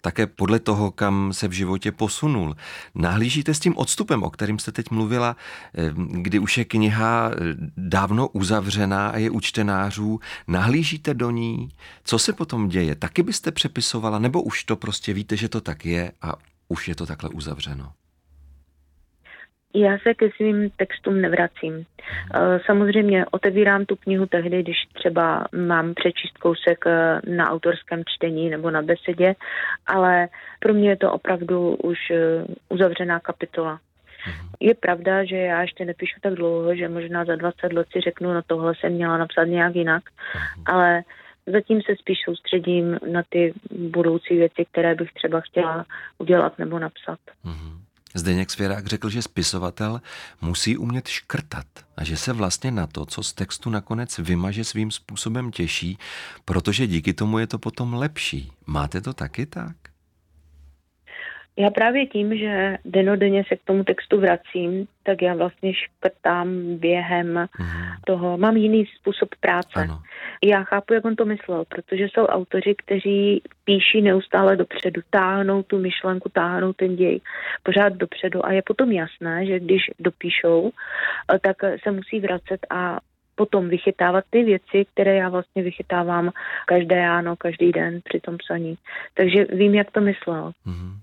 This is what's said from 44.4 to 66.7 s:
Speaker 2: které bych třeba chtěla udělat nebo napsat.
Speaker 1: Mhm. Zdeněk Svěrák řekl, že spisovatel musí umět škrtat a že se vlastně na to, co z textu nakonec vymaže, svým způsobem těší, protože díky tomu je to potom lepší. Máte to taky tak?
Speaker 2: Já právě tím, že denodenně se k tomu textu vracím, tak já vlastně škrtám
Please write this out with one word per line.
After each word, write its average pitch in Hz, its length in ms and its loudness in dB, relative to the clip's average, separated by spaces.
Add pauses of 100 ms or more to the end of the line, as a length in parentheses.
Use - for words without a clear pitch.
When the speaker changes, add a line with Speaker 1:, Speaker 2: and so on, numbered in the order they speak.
Speaker 2:
které 165 240 2
bych 165 180 -6
třeba 165 280 -2
chtěla 165 440 -2 (320)
udělat 165 420 2
nebo 160 200 -6
napsat. 156 400 -10 (240)
Speaker 1:
Mhm. 80 360 -12 (360)
Zdeněk 92 340 0
Svěrák 98 380 -4
řekl, 107 220 -4
že 113 120 -4
spisovatel 98 800 -4 (400)
musí 87 360 0
umět 123 300 -4
škrtat - 580 -8 (320)
a 78 60 -6
že 80 140 -4
se 127 160 -4
vlastně 110 380 -2
na 92 160 -2
to, 76 180 -10
co - 180 -10
z - 100 -8
textu - 360 -8
nakonec 110 500 -6
vymaže, 92 440 -2
svým 110 280 -4
způsobem 113 600 -8
těší, 90 460 -4 (480)
protože 101 420 2
díky 87 260 0
tomu 107 260 0
je 110 80 -2
to 110 120 -8
potom 120 340 -6
lepší. 120 580 -6 (160)
Máte 76 340 -2
to - 120 -8
taky 113 320 -6
tak? 165 300 -12 (1800)
Speaker 2:
Já 202 120 4
právě 240 360 4
tím, 214 320 -2
že 196 480 -2
denodenně 196 640 4
se - 80 0
k - 80 -20
tomu 196 200 2
textu - 360 0
vracím, 180 680 0 (160)
tak 196 180 0
já 180 140 2
vlastně 180 380 -2
škrtám 175 1040 -2